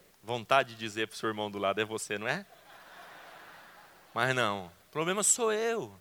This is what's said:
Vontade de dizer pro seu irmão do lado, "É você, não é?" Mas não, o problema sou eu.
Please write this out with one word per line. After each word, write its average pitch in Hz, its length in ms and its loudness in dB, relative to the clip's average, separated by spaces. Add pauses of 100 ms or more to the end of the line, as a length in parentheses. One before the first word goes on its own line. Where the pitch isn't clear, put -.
(240)
Vontade 120 500 2
de 110 60 -18
dizer 110 260 -2
pro - 100 -16
seu 117 120 -2
irmão 107 200 -2
do 101 100 -6
lado, 98 220 2
"É 110 40 2
você, 107 340 -4
não 107 80 -6
é?" 165 180 -2 (1700)
Mas 123 220 2
não, 101 320 2
o - 240 -20
problema 180 320 0
sou 220 300 4
eu. 214 480 -2